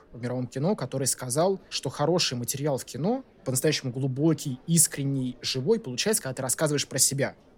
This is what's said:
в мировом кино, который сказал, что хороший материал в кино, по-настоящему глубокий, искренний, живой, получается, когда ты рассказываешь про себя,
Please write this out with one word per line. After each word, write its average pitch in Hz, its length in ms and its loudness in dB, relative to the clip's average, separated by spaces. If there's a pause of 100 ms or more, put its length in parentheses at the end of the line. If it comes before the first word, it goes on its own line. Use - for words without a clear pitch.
(120)
в 123 80 -14
мировом 123 260 -4
кино, 156 300 0
который 131 300 -4
сказал, 151 520 0 (120)
что - 180 -6
хороший 147 480 0
материал 135 400 -2
в - 80 -6
кино, 226 400 -2 (220)
по-настоящему 135 460 0
глубокий, 139 720 0
искренний, 139 760 2
живой, 175 400 0
получается, 165 420 -2
когда 131 120 -6
ты 131 80 2
рассказываешь 143 440 2
про - 120 -4
себя, 135 360 2 (240)